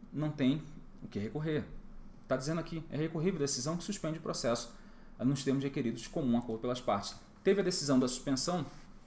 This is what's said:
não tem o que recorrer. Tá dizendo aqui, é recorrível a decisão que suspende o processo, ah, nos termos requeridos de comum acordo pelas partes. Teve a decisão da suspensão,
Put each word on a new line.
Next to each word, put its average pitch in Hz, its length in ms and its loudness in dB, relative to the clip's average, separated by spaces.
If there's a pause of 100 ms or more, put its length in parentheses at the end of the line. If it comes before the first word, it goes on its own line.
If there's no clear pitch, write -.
(120)
não 151 180 0
tem 143 320 2 (400)
o - 60 -10
que - 100 -6
recorrer. 147 460 -2 (640)
Tá 131 80 4
dizendo 147 240 0
aqui, 160 300 -6
é - 60 -4
recorrível 160 400 2
a 147 60 2
decisão 139 340 2
que 175 80 -4
suspende 160 340 -2
o 156 40 -12
processo, - 520 0 (440)
ah, 117 60 0
nos 139 200 2
termos 139 200 2
requeridos 131 380 0
de - 60 -10
comum 127 280 4
acordo 113 240 0
pelas 123 200 0
partes. - 340 0 (280)
Teve 190 180 6
a 190 40 4
decisão 143 340 4
da 123 100 6
suspensão, 143 580 0 (400)